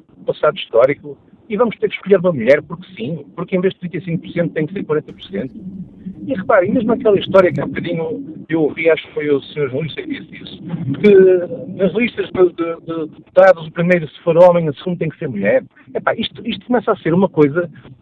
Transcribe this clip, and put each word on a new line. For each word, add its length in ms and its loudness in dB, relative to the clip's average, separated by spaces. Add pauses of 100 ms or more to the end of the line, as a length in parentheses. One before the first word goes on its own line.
(260)
passado 320 -2
histórico. 600 0 (300)
E 80 -6
vamos 220 -2
ter 100 -2
que 80 -8
escolher 240 2
uma 140 0
mulher 300 2
porque 320 -16
sim, 300 -10 (100)
porque 200 -6
em 60 0
vez 140 0
de 60 -20
trinta 160 -10
e 40 -8
cinco 220 -6
por 80 -14
cento 220 -4
tem 120 -4
que 80 -10
ser 100 -8
quarenta 300 -6
por 100 -20
cento. 300 -10 (760)
E 60 -6
reparem, 380 2
mesmo 220 0
aquela 260 2
história 320 2
que 100 -4
há 40 -6
bocadinho 840 -8
eu 140 -2
ouvi, 260 -2
acho 180 0
que 60 -20
foi 160 -6
o 140 0
senhor 260 -6
jornalista 320 -6
que 60 -14
disse 360 -12
isso, 180 -18 (400)
que 760 4
nas 180 -2
listas 380 -4
de, 180 4
de, 320 -6
de 340 -10
deputados 520 4
o 40 -14
primeiro, 360 0
se 140 -20
for 160 0
homem, 300 6
o 80 -4
segundo 220 -6
tem 120 -4
que 80 -12
ser 100 -8
mulher. 360 -2 (300)
Epá, 220 -4
isto, 320 -8
isto 180 -8
começa 260 0
a 60 0
ser 160 -2
uma 160 2
coisa 400 2 (320)